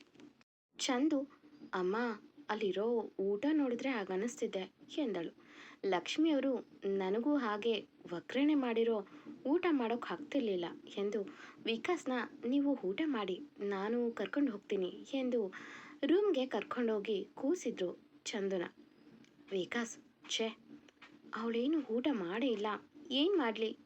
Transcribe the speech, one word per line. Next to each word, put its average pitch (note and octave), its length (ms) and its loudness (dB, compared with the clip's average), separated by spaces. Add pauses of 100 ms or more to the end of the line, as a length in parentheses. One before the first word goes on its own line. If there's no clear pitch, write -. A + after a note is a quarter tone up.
(800)
ಚಂದು, C#4 420 2 (540)
"ಅಮ್ಮ, F#3 220 0 (540)
ಅಲ್ಲಿರೋ G#3+ 680 0
ಊಟ G3+ 340 0
ನೋಡಿದ್ರೆ B3+ 380 2
ಹಾಗನಿಸ್ತಿದೆ" G3 840 -2 (260)
ಎಂದಳು. F#3+ 480 -4 (400)
ಲಕ್ಷ್ಮಿಯವರು, C4 840 2 (140)
"ನನಗೂ G3 520 2
ಹಾಗೆ A3 500 0 (260)
ಒಗ್ಗರಣೆ C4 420 2
ಮಾಡಿರೋ A3+ 520 2 (400)
ಊಟ F4 240 4
ಮಾಡೋಕ್ A#3+ 420 2
ಆಗ್ತಿರ್ಲಿಲ್ಲ" F#3 520 0 (320)
ಎಂದು G3+ 260 0 (420)
ವಿಕಾಸ್ನ, B3+ 480 0 (340)
"ನೀವು C#4 380 2
ಊಟ F#3+ 200 -2
ಮಾಡಿ, G#3 360 0 (180)
ನಾನು G#3 540 0
ಕರ್ಕೊಂಡು A#3 400 0
ಹೋಗ್ತೀನಿ" G3 340 -2 (280)
ಎಂದು B3 380 0 (520)
ರೂಮ್ಗೆ D#4+ 420 4
ಕರ್ಕೊಂಡೋಗಿ G#3+ 880 0
ಕೂಸಿದ್ರು C4 720 -2 (180)
ಚಂದುನ. G3 380 -2 (880)
ವಿಕಾಸ್, G#3+ 480 -2 (300)
"ಛೇ, A3+ 300 -2 (760)
ಅವಳೇನು A#3 480 2
ಊಟ A#3+ 300 0
ಮಾಡೇ G#3 340 -2
ಇಲ್ಲ, G#3+ 200 0 (440)
ಏನ್ D#4+ 280 4
ಮಾಡ್ಲಿ?" A3 480 0